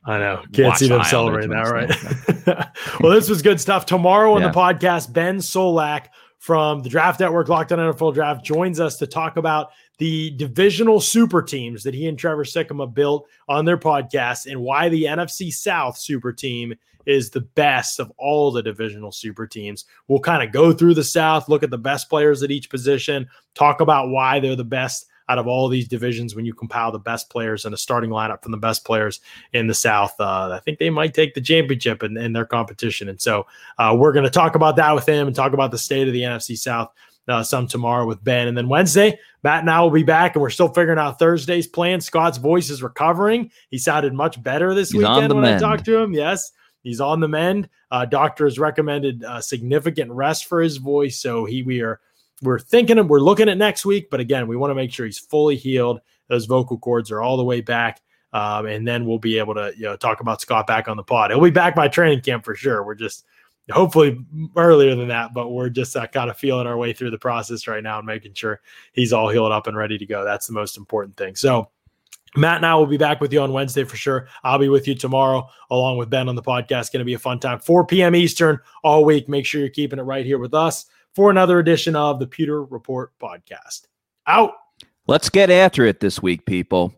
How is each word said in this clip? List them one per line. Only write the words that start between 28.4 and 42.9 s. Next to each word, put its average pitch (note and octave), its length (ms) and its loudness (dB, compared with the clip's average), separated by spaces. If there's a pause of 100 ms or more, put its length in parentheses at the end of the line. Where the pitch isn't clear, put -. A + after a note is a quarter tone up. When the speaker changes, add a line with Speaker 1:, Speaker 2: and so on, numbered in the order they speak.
Speaker 1:
from A2+ 80 -12
the A2 60 -8
best A2 260 -4
players A2 380 -2 (320)
in A#2 140 -4
the A2 60 -2
South. G#2 460 0
Uh, F#2+ 320 -2
I F2+ 80 -8
think D3+ 180 -8
they D#3+ 120 -2
might D#3 240 -2
take D#3 220 0
the C3+ 60 -6
championship B2+ 640 0
in, A2 140 -8
in A2+ 160 -6
their A2+ 100 -2
competition. A2 640 -6
And F#2+ 140 -12
so, G#2 240 -2 (320)
uh, A2+ 200 4
we're D3 160 6
gonna C3+ 180 2
talk E3 240 2
about D#3 220 4
that D3+ 160 4
with C#3 140 0
him D3 200 2
and C3 80 -4
talk C3+ 180 0
about C3+ 180 0
the A#2+ 60 -8
state C3+ 300 -2
of B2+ 60 -2
the B2 120 -4
N B2 80 -4
F A#2 80 -8
C A#2 160 -10
South, A#2 320 -6 (400)
uh, A#2 140 0
some B2+ 240 -2
tomorrow A#2+ 380 -2
with A2 180 -6
Ben. B2 260 0
And A#2+ 80 -4
then A#2+ 100 -4
Wednesday, F#3 500 2 (240)
Matt D3+ 200 0
and E3 80 0
I D#3+ 120 4
will E3+ 100 6
be D#3+ 120 4
back, E3 320 4
and D3+ 60 2
we're C3+ 80 0
still E3+ 180 2
figuring D#3+ 320 2
out C#3+ 180 -4
Thursday's E3+ 500 2
plan. F3 340 -2
Scott's E3 360 0
voice D3 320 0
is C3+ 140 -10
recovering. G3 680 0 (180)